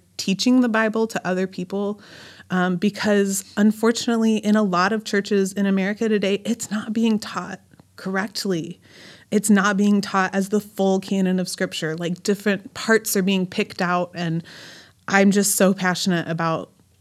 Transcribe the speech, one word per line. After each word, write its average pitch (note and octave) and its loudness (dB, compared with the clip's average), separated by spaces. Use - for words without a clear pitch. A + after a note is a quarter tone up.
teaching B3 2
the B3 2
Bible A3 0
to - -8
other F#3 -2
people, G3 -6
um, F3+ 0
because G3+ 0
unfortunately A3 2
in G#3 2
a G#3+ 2
lot F#3 2
of G#3+ -4
churches G3+ 0
in G3+ 0
America G3 0
today, G3+ 0
it's - -4
not G#3+ -6
being A3+ 2
taught F#3+ -10
correctly. F#3+ -4
It's G#3 2
not G3+ 4
being G3+ 4
taught F#3+ -2
as G3 0
the G#3 0
full F#3+ 0
canon F#3+ 0
of F3+ -4
Scripture. E3+ -6
Like, F3 -6
different G3 -2
parts - 0
are F#3+ 2
being F#3 0
picked G3+ -6
out, F3+ -2
and E3+ -4
I'm G3 6
just G3+ 2
so F#3+ 4
passionate F3+ -2
about E3 -4